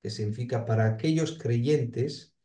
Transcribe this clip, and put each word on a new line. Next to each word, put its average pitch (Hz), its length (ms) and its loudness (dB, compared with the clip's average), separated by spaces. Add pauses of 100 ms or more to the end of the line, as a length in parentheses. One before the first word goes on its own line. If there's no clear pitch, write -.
que - 80 -6
significa 113 560 -4
para 110 200 2
aquellos 156 520 0
creyentes 123 960 0 (120)